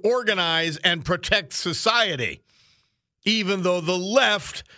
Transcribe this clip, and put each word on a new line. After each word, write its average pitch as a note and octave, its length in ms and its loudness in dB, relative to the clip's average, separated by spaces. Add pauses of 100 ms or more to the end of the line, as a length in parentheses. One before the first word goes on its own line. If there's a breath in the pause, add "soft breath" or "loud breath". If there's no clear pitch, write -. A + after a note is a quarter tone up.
organize F3+ 760 0
and F3 260 0
protect F#3 480 -2
society, F3 920 -2 (840 soft breath)
even G3+ 380 0
though F3+ 180 2
the F3 180 -2
left G#3 640 0 (160 loud breath)